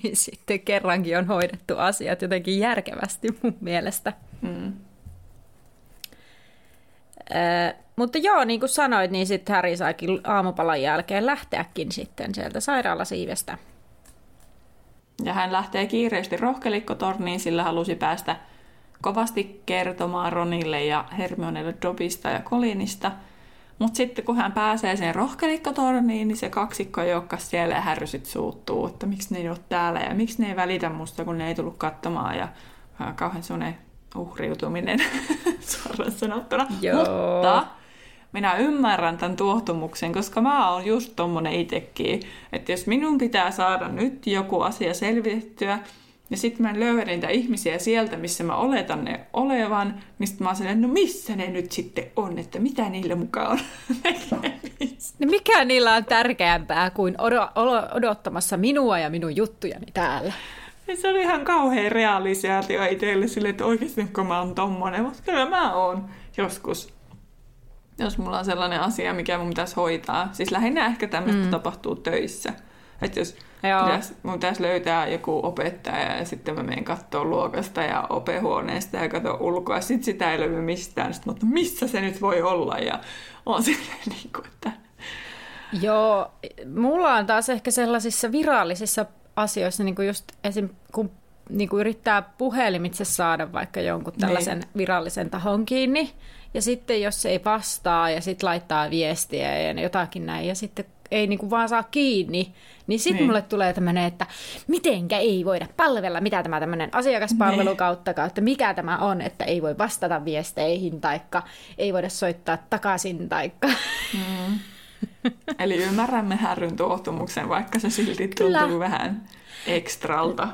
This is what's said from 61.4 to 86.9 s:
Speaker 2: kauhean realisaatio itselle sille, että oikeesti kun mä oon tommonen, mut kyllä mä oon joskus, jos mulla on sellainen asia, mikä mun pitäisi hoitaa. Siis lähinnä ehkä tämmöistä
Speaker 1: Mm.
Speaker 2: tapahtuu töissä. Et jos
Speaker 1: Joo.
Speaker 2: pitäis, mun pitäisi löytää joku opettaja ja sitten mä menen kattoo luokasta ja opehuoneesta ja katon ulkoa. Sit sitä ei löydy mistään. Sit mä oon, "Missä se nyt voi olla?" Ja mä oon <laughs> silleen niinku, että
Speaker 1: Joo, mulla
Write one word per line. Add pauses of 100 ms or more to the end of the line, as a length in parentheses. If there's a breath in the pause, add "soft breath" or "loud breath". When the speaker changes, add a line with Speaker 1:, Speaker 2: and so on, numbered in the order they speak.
Speaker 2:
kauhean
realisaatio
itselle
sille,
että
oikeesti
kun
mä
oon
tommonen,
mut
kyllä
mä
oon (320 loud breath)
joskus, (1040)
jos
mulla
on
sellainen
asia,
mikä
mun
pitäisi
hoitaa.
Siis
lähinnä
ehkä
tämmöistä
Speaker 1:
Mm.
Speaker 2:
tapahtuu
töissä. (500 loud breath)
Et
jos (260 loud breath)
Speaker 1:
Joo.
Speaker 2:
pitäis,
mun
pitäisi
löytää
joku
opettaja
ja
sitten
mä
menen
kattoo
luokasta
ja
opehuoneesta
ja
katon
ulkoa.
Sit
sitä
ei
löydy
mistään.
Sit
mä
oon,
"Missä
se
nyt
voi
olla?"
Ja
mä
oon
<laughs>
silleen (100)
niinku,
että (1080 loud breath)
Speaker 1:
Joo, (460)
mulla